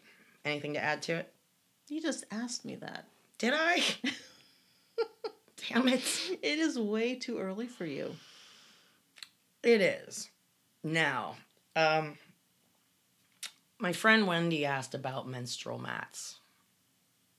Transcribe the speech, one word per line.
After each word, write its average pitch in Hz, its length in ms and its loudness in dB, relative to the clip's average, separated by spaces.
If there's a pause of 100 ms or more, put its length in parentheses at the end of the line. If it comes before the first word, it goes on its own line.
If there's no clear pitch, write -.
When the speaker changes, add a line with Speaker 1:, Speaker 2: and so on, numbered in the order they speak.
(460)
Speaker 1:
anything 147 280 -2
to 135 100 -2
add 151 200 0
to 165 140 -2
it? - 140 -8 (580)
Speaker 2:
You 311 120 -6
just 330 300 -2
asked 240 340 -6
me - 120 -8
that. - 280 -12 (320)
Speaker 1:
Did 247 180 2
I? 320 280 4 (1080)
Speaker 2:
<laughs> - 800 -6
Speaker 1:
Damn 247 200 4
it. 254 120 4 (400)
Speaker 2:
It 294 180 0
is 277 200 2
way 220 360 0
too 247 220 -6
early 196 300 -4
for 196 180 -8
you. 147 300 -6 (1500)
Speaker 1:
It 233 180 8
is. - 480 0 (540)
Now, 147 520 0 (400)
um, 156 420 2 (1600)
my 180 140 -2
friend 220 340 6
Wendy 170 380 2
asked 139 300 -2
about 131 320 -6
menstrual 123 500 -6
mats. - 600 -8 (1000)